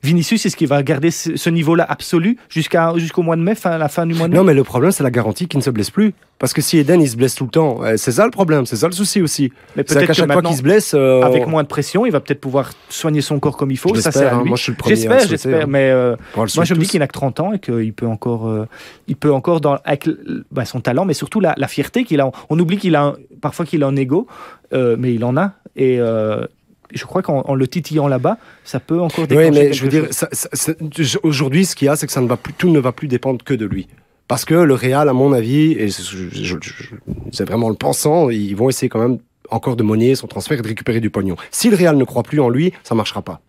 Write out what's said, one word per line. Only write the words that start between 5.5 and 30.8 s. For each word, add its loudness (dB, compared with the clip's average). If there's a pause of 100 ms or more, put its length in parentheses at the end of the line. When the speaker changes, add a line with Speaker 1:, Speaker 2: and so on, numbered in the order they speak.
Speaker 2:
ne 0
se 0
blesse -2
plus. 2 (240)
Parce -4
que -2
si 2
Eden, 4
il 4
se -8
blesse 2
tout -4
le -6
temps, 0
euh, 0
c'est -2
ça 4
le 4
problème, 0
c'est -6
ça 0
le 0
souci 0
aussi. 0 (240)
Speaker 1:
Mais -2
Speaker 2:
C'est -2
Speaker 1:
peut-être 6
Speaker 2:
qu'à 2
Speaker 1:
que 2
Speaker 2:
chaque 2
fois 2
Speaker 1:
maintenant, 2
Speaker 2:
qu'il 0
se -6
blesse, 4
euh, 4
Speaker 1:
avec 4
moins 0
de -4
pression, -2
il 0
va 2
peut-être -4
pouvoir -2 (200)
soigner -2
son -2
corps -2
comme -2
il -2
faut. -2
Speaker 2:
Je 2
Speaker 1:
Ça, 0
Speaker 2:
l'espère, 2
Speaker 1:
c'est -
à 2
Speaker 2:
hein. 0
Speaker 1:
lui. 0
Speaker 2:
Moi, 2
je -4
suis -4
le -6
premier 0
à 4
le 0
Speaker 1:
J'espère, 4
Speaker 2:
souhaiter, 4
Speaker 1:
j'espère. 0
Speaker 2:
hein. -4
Speaker 1:
Mais, 2
euh, 2 (200)
Speaker 2:
On -2
va 2
le -6
Speaker 1:
moi, 0
je 0
me 4
dis 2
Speaker 2:
souhaite 2
tous. 0
Speaker 1:
qu'il 0
n'a 0
que -10
trente -6
ans -2
et -4
qu'il -4
peut -6
encore, -4
euh, -4 (400)
il -4
peut 0
encore 0
dans, 0
avec -4
le, -6
bah, -6
son -8
talent, -2
mais -2
surtout -4
la, 0
la -4
fierté -4
qu'il 0
a. 2 (220)
On 0
oublie 0
qu'il 0
a 4
un, 0 (260)
parfois -6
qu'il -2
a 2
un 0
ego, 0 (460)
euh, 2
mais -2
il -2
en 0
a. -2 (220)
Et, 2
euh, -2 (480)
je -10
crois -4
qu'en, -2
en -2
le 0
titillant -2
là-bas, 0 (260)
ça -8
peut -2
encore -2
Speaker 2:
Oui, -8
Speaker 1:
déclencher 6
Speaker 2:
mais 6
Speaker 1:
quelque 6
Speaker 2:
je -4
veux 2
dire, 2
Speaker 1:
chose. -8
Speaker 2:
ça, -4
ça, -8
ça, -4 (500)